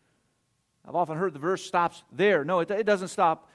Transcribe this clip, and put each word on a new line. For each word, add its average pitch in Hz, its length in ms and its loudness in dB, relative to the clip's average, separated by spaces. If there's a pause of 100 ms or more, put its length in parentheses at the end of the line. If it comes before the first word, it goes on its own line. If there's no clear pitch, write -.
(840)
I've 131 100 -10
often 160 220 -2
heard 180 160 -2
the 143 60 -14
verse 180 260 -4
stops 175 360 -2 (120)
there. 165 320 2
No, 180 160 0
it, 170 100 -4
it 208 140 -2
doesn't 190 240 2
stop 165 460 0